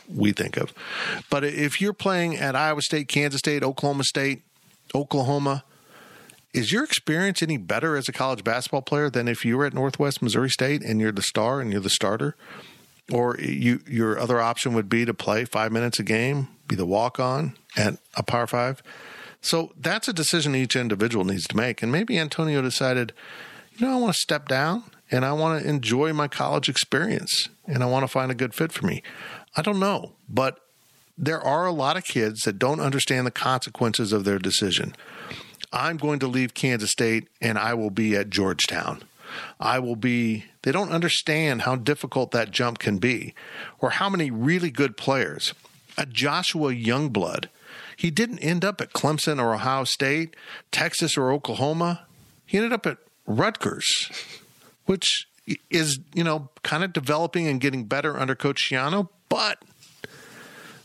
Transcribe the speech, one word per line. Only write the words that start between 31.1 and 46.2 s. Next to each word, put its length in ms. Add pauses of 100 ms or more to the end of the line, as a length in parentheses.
there 240
are 240
a 80
lot 240
of 80
kids 380
that 160
don't 220
understand 460
the 40
consequences 840
of 120
their 140
decision. 560 (800)
"I'm 240
going 220
to 100
leave 240
Kansas 380
State 360 (140)
and 180
I 140
will 180
be 240
at 140
Georgetown. 760 (580)
I 180
will 180
be," 500 (160)
they 100
don't 180
understand 720
how 140
difficult 540
that 200
jump 280
can 180
be 380 (440)
or 120
how 180
many 220
really 400
good 260
players. 560 (460)
A 80
Joshua 680